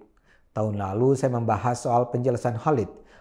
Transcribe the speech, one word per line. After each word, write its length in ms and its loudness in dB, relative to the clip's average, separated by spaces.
Tahun 240 -2
lalu 400 2
saya 160 0
membahas 560 0
soal 240 2
penjelasan 480 0
Khalid 320 0